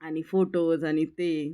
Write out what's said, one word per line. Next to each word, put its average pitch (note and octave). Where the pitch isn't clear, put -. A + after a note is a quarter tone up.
आणि D#3+
फोटोज E3+
आणि D#3
ते F3